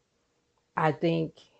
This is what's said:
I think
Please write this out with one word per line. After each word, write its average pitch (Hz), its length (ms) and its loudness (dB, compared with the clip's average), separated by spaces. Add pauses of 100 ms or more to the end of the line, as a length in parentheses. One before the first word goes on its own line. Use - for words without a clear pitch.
(760)
I 151 160 2
think 165 420 -2 (260)